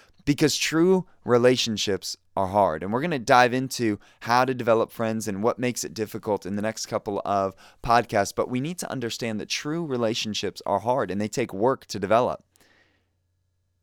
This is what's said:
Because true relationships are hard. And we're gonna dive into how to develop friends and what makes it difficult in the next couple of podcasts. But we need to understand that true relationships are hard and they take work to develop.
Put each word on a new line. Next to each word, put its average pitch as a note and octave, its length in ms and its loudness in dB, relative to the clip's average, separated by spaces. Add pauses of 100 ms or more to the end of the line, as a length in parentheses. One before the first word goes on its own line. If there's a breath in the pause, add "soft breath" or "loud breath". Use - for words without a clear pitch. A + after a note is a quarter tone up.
(240 soft breath)
Because D3 340 2
true F3 480 2 (180 soft breath)
relationships A#2 960 2 (180)
are F#2+ 120 0
hard. F2+ 340 2
And G2 100 -4
we're B2 80 -2
gonna D#3+ 180 -2
dive B2 360 6
into B2 440 -2 (220 soft breath)
how B2 240 2
to C3 80 0
develop A2+ 400 2
friends A2 340 -4
and G2 160 -6
what A#2 160 0
makes B2 260 -4
it - 100 -12
difficult G#2 500 -4
in F#2+ 100 -8
the G2+ 60 -4
next A2 240 -6
couple G#2 400 -6
of G2 300 0 (280 loud breath)
podcasts. A2+ 520 2
But - 160 -2
we B2+ 100 -2
need E3 200 -8
to - 100 -10
understand A#2 500 -6
that - 80 -8
true E3 380 -4
relationships A2 800 -2
are G2 140 2
hard A#2 300 0
and F#2+ 80 -4
they G#2+ 100 -2
take A#2+ 260 -4
work A#2 320 0
to - 120 -10
develop. G2+ 460 2 (1400 soft breath)